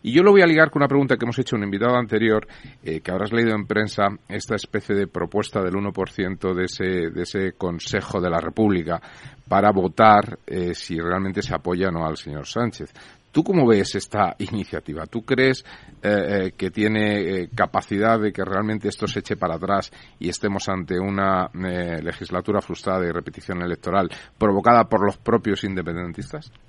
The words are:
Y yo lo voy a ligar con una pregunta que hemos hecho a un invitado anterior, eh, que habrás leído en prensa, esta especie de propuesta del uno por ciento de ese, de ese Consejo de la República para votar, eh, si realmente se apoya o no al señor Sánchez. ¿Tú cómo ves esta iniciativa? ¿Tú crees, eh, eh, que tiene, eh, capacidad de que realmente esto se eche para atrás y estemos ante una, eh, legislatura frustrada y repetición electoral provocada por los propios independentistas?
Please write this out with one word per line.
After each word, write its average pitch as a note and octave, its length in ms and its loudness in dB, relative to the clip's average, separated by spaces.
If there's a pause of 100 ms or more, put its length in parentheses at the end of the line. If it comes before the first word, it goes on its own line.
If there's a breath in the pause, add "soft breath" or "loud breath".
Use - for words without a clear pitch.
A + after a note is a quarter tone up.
Y A2+ 80 -4
yo D#3+ 100 6
lo G3+ 80 8
voy G3 120 10
a F3 40 8
ligar D#3+ 240 6
con D3 100 -2
una C#3+ 80 4
pregunta C3+ 280 4
que - 80 -4
hemos A#2 160 -4
hecho B2+ 160 -2
a - 20 0
un G2+ 60 -2
invitado G#2 320 2
anterior, A2 500 2 (380 loud breath)
eh, D#2+ 160 -6
que F2 100 -8
habrás G2 220 -2
leído A#2 240 2
en G#2 100 -4
prensa, G#2 380 0 (240)
esta G#2+ 260 -6
especie G#2 400 -4
de G2 140 0
propuesta G2+ 520 -4
del F#2 140 -2
uno G2+ 180 -4
por F#2 180 -4
ciento F#2 440 -4
de F2+ 120 -2
ese, F2+ 440 -4
de E2+ 120 -6
ese F#2+ 320 -4
Consejo F#2 640 -4
de F2+ 100 0
la E2+ 80 0
República E2+ 640 0 (460 loud breath)
para G2+ 240 4
votar, G#2 760 4
eh, F2 280 -4
si E2 260 -6
realmente F#2 400 -2
se F#2 140 -6
apoya F2+ 340 -2
o - 20 0
no E2 160 -2
al D#2 120 -4
señor D2 280 -12
Sánchez. A2+ 460 -6 (380 soft breath)
¿Tú D#3 140 2
cómo F3 220 4
ves A#2 280 4
esta G2+ 440 -2
iniciativa? F2 680 -8
¿Tú G#2+ 180 -8
crees, C3 400 0 (380 loud breath)
eh, G2+ 60 0 (400)
eh, F2+ 80 -8
que F#2+ 140 -4
tiene, G#2 720 0
eh, E2 120 -8
capacidad A2 640 2
de G#2+ 140 0
que F#2+ 120 -4
realmente G2+ 440 -2
esto G2+ 180 -4
se G2 140 -4
eche - 160 -6
para E2 200 -2
atrás F#2+ 360 -2 (260 soft breath)
y F2 100 -6
estemos G2 400 -4
ante F#2 300 -2
una, G2 560 0
eh, F2+ 480 -4
legislatura F2+ 580 -4
frustrada F#2 460 -4
y E2+ 60 -2
repetición F2 500 -8
electoral F2 460 -2 (300 loud breath)
provocada A2 460 6
por G#2 200 2
los G2 140 0
propios G#2+ 460 0
independentistas? F2+ 840 -8 (180)